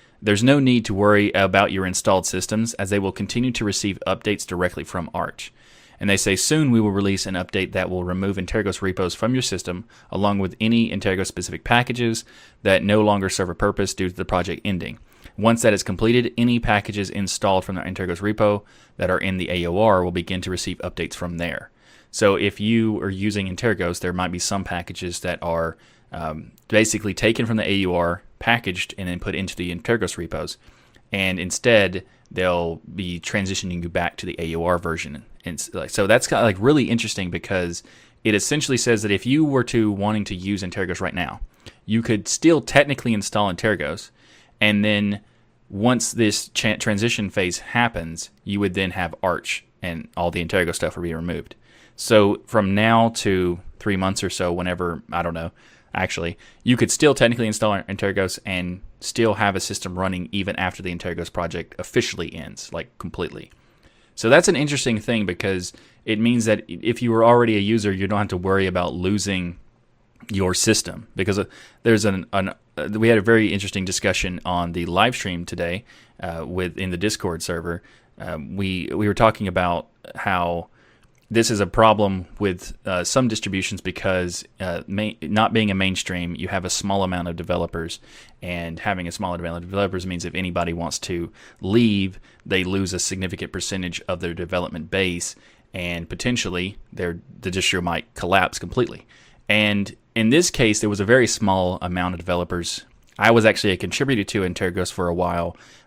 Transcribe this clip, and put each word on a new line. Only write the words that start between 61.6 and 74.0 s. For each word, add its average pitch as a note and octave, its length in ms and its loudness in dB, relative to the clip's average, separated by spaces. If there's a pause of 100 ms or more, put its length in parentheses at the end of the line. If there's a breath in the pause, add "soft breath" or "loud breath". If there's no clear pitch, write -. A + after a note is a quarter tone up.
officially - 560 -4
ends, - 380 -14
like, - 260 -10
completely. - 520 -10 (640 soft breath)
So - 140 -2
that's D#3+ 200 8
an E3+ 80 4
interesting C3+ 420 0
thing G#2+ 280 0
because F#2 460 -4 (320 loud breath)
it A2 140 0
means A#2 280 2
that G#2+ 220 2
if A2+ 340 -4
you A#2 100 2
were A2+ 120 6
already A#2 320 6
a G2+ 40 4
user, G#2 320 2
you F#2+ 160 -2
don't G#2 100 0
have G2+ 100 0
to G2 80 -2
worry F#2+ 300 2
about F2+ 280 0
losing F#2 640 -2 (720)
your F#2+ 260 0
system. - 600 0
Because, G2 240 0
uh, G2+ 60 0 (400 loud breath)
there's A2 200 6
an, F#2+ 280 0
an, G2 220 -2 (220)
uh, D2+ 160 -6
we A2 160 2
had A2+ 100 8
a G2 40 4
very A2 300 4
interesting G2 320 -4
discussion F#2 600 -2